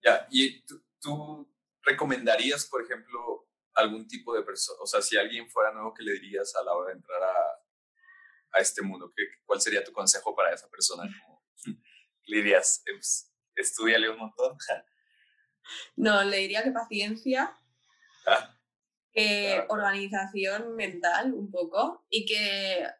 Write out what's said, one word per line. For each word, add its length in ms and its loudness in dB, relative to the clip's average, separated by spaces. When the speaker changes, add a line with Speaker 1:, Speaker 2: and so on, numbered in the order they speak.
Speaker 1:
Ya, 260 6
¿y 360 2
tú, 180 -18
tú 540 -8
recomendarías, 840 2
por 160 -4
ejemplo, 640 -10
algún 340 2
tipo 280 -8
de 80 2
perso-, 380 -6
o 40 -8
sea, 160 2
si 160 0
alguien 320 -2
fuera 240 2
nuevo, 200 -8
qué 100 -16
le 100 -2
dirías 420 -6
a 80 -2
la 100 -2
hora 180 -2
de 60 -12
entrar 260 -6
a, 100 0
a 60 6
este 220 0
mundo? 340 -8
¿Qué, 80 -4
cuál 160 0
sería 220 0
tu 100 -12
consejo 420 0
para 180 4
esa 160 -10
persona? 340 -4
Como, 200 -20
<laughs> 280 -14
le 120 -2
dirías, 480 4
"Pues, 480 -6
estúdiale 540 2
un 100 -6
montón". 380 -4
<laughs> 280 -6
Speaker 2:
No, 280 6
le 140 2
diría 260 0
que 80 2
paciencia, 840 -2
Speaker 1:
Ah, 300 2
Speaker 2:
que 100 2
Speaker 1:
claro, 240 0
claro. 60 0
Speaker 2:
organización 1040 -2
mental 580 0
un 180 -6
poco 580 -2
y 160 0
que 600 0